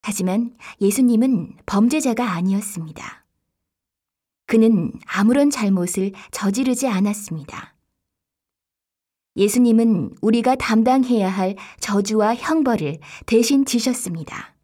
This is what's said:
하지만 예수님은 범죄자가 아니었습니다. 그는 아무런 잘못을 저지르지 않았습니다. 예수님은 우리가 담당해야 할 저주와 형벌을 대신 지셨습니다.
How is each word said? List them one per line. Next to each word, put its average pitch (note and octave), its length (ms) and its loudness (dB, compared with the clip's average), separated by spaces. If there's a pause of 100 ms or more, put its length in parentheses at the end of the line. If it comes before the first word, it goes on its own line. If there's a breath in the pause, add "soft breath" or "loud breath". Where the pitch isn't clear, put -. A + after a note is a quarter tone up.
하지만 G#3 540 -4 (240 loud breath)
예수님은 A#3 760 2 (100)
범죄자가 A#3+ 680 0
아니었습니다. F3+ 920 -6 (1200)
그는 A3+ 460 2 (140)
아무런 B3+ 440 2
잘못을 G3 640 -2 (180 loud breath)
저지르지 B3 580 -2
않았습니다. G3+ 880 -6 (1600)
예수님은 A3 840 2
우리가 A#3 360 2
담당해야 A#3+ 720 2
할 F#3+ 260 -2 (240 loud breath)
저주와 G#3 560 0
형벌을 A#3 640 -2 (280 loud breath)
대신 C4 380 4
지셨습니다. A3 1000 -4